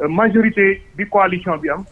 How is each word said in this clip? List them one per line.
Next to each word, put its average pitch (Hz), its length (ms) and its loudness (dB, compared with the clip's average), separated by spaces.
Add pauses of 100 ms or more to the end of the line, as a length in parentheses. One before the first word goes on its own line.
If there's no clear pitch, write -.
euh, 147 80 -2
majorité 202 760 2 (140)
bi 202 120 -6
coalition 185 500 0
bi 151 120 -6
am, 175 200 -6